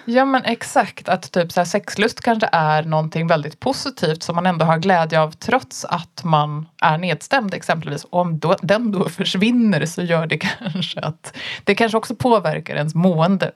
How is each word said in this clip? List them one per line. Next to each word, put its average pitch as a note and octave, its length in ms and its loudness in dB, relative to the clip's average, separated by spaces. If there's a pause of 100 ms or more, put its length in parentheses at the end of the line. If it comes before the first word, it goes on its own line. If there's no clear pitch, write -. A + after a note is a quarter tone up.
Ja, B3 200 2
men C4+ 200 0
exakt. - 640 -2
Att F3+ 240 -2
typ E3+ 200 0
så F3+ 80 2
här, F3 40 2
sexlust G#3 560 -2
kanske A3 320 0
är D#3 300 2
någonting D#3+ 440 -2
väldigt D#3 340 0
positivt B3 640 -2
som E3 120 -4
man F3 120 0
ändå E3 180 2
har D#3+ 140 4
glädje E3 420 2
av D#3 100 2
trots - 540 -4
att - 400 -8
man D3+ 440 0 (140)
är D#3+ 160 2
nedstämd F#3 560 -2
exempelvis. E3 500 -4
Och F3 160 0
om E3+ 180 0
då, E3+ 240 2
den G#3 300 2
då - 160 0
försvinner G3+ 800 2
så E3+ 160 -6
gör E3 240 0
det D#3+ 120 -2
<laughs> - 0 -
kanske F#3 640 -6
att - 360 -8 (280)
det G3+ 100 4
kanske A3 240 2
också A3 180 -4
påverkar E3+ 600 0
ens D3+ 180 -2
mående E3+ 600 2